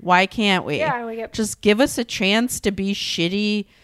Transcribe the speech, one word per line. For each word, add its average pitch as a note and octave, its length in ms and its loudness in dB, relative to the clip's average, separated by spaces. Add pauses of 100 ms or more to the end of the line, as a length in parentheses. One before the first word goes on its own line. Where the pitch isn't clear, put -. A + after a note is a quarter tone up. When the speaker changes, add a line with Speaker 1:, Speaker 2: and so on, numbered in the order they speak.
Speaker 1:
Why F3+ 240 4
can't G3 400 0
we? D3 120 -4
Speaker 2:
Yeah, C4 280 -2
we A3+ 120 -8
get A3+ 160 -10
Speaker 1:
Just - 280 -4
give G#3 180 4
us D4 200 2
a A#3+ 40 -2
chance A3 580 0
to G3+ 100 0
be G3 240 -4
shitty G3+ 720 -2 (180)